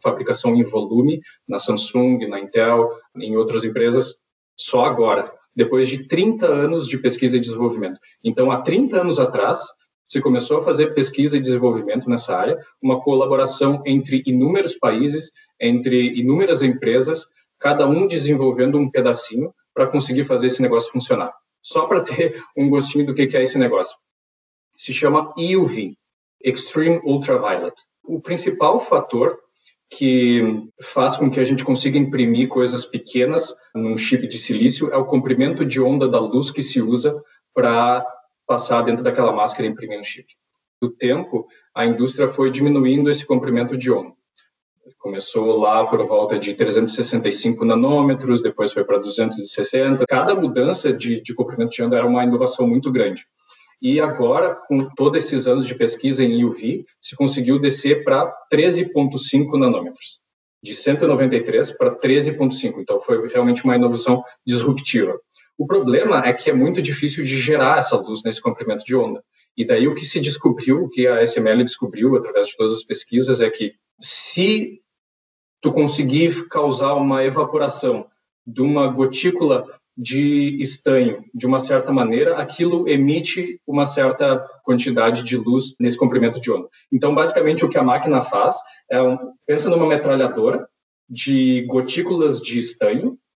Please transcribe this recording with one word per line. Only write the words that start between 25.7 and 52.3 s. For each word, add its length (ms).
Extreme 640
Ultraviolet. 720
O 160
principal 580
fator 580
que 720
faz 360
com 120
que 120
a 40
gente 200
consiga 340
imprimir 480
coisas 400
pequenas 680
num 240
chip 300
de 100
silício 520
é 60
o 80
comprimento 600
de 160
onda 280
da 120
luz 320
que 100
se 180
usa 400
pra 540
passar 360
dentro 200
daquela 300
máscara 340
e 20
imprimir 300
no 60
chip. 240
No 100
tempo, 580
a 100
indústria 440
foi 220
diminuindo 600
esse 160
comprimento 500
de 140
onda. 220
Começou 580
lá 280
por 200
volta 320
de 160
trezentos 380
e 40
sessenta 320
e 40
cinco 320
nanômetros, 760
depois 320
foi 120
pra 140
duzentos 400
e 80
sessenta. 600
Cada 300
mudança 560
de, 280
de 140
comprimento 380
de 100
onda 140
era 100
uma 160
inovação 420